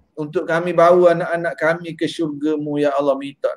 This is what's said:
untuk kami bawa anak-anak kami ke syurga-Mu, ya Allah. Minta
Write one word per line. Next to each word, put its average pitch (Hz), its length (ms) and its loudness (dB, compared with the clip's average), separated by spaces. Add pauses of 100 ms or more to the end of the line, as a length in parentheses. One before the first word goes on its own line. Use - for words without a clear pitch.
(140)
untuk 156 320 -6
kami 170 240 -2
bawa 170 480 6
anak-anak 170 400 -4
kami 165 400 -2
ke 165 80 -2
syurga-Mu, 147 720 -4
ya 147 160 0
Allah. 139 240 0
Minta 139 380 -6